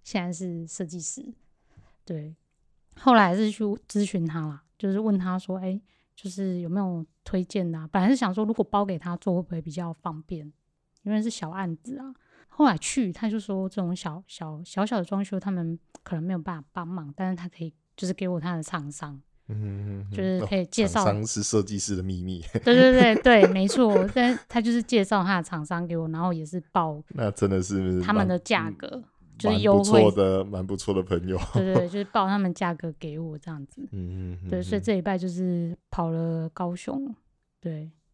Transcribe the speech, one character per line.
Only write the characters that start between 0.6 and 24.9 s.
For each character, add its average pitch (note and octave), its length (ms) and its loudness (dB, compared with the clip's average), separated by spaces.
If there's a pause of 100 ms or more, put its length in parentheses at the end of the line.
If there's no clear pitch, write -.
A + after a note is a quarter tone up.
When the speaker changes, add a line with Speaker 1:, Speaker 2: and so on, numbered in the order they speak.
Speaker 1:
设 E3+ 180 -8
计 E3+ 160 -10
师。 - 340 -12 (680)
对， D#3 300 -10 (600)
后 B3+ 180 6
来 F#3+ 220 6
是 G#3+ 140 2
去 G#3+ 140 -6 (240)
咨 G#3 160 2
询 F3 220 -2
他 D#3+ 140 -4
啦， D3+ 240 -8 (120)
就 G3 140 -2
是 F#3+ 80 2
问 G#3+ 200 2
他 F3+ 200 -2
说： F#3 200 -6
“哎， F#3+ 220 -4 (340)
就 - 160 -12
是 F#3 300 -4
有 E3+ 80 -6
没 F3 100 -2
有 F3+ 260 -4 (200)
推 F#3 200 -2
荐 F3+ 260 -4
的 D#3+ 80 -6
啊？ D#3+ 140 -12
本 G3 80 2
来 F#3 80 4
是 C4+ 80 6
想 A3 160 0
说 G#3+ 120 0
如 A3 100 0
果 G#3+ 100 0
包 G3+ 200 0
给 F#3+ 140 -4
他 F3 180 -6
做 F3+ 180 -2
会 F3+ 80 0
不 - 80 -10
会 E3 100 -6
比 D#3 120 -10
较 E3+ 200 -6
方 D#3+ 300 -10
便， D#3 280 -12 (520)
因 G3+ 100 -4
为 G#3+ 80 2
是 A3 80 -2
小 F3+ 220 -8
案 F3 260 -4
子 B3+ 220 -12
啊。” C4 160 -14 (320)
后 - 180 2
来 G#3 140 4
去 G#3 340 -2
他 A3+ 160 -4
就 A3 120 -2
说 F#3+ 280 -4
这 F#3+ 140 -4
种 F3 120 -2
小， E3+ 320 -8
小， D#3 380 -12
小 F#3+ 220 -2
小 A3 120 0
的 F3+ 60 0
装 G3 200 -2
修 F#3+ 140 -4
他 G3 120 -4
们 E3+ 280 -2 (260)
可 - 100 -6
能 D#3 80 -2
没 F3+ 100 -2
有 F3+ 60 -2
办 D#3+ 240 -8
法 - 100 -20
帮 F3 140 -8
忙， E3 300 -8
但 F#3 140 -2
是 F#3 60 -2
他 F3 120 -10
可 E3 160 -10
以 D#3+ 100 -12 (220)
就 F#3+ 100 -6
是 F3+ 80 -2
给 F#3 140 -6
我 F3 120 -2
他 E3+ 160 -4
的 D#3+ 60 -6
厂 D3+ 280 -8
商， C#3+ 300 -14 (260)
Speaker 2:
嗯 G#2+ 140 -6
哼， G2+ 400 -6
嗯 G2 100 -10
哼。 G2+ 60 -8
Speaker 1:
就 F#3+ 60 -2
是 F#3 240 0
可 G3 100 -2
以 F3+ 100 0
介 G#3+ 200 0
绍。 G3 160 0
Speaker 2:
哦， - 20 2
厂 G#2 100 4
商 A2 120 -2
是 A2 160 -4
设 G#2+ 200 2
计 G2+ 160 -4
师 G2+ 160 -4
的 F#2 80 -4
秘 F#2 220 -4
密。 F#2 180 -8 (220)
Speaker 1:
对， A#3+ 100 6
对， B3+ 400 10
对， A3 80 0
对， G#3 300 10
没 F#3+ 160 2
错。 G3+ 440 4
但 B3 240 4 (120)
他 A#3+ 120 0
就 A3+ 120 0
是 A#3 100 2
介 G#3+ 220 4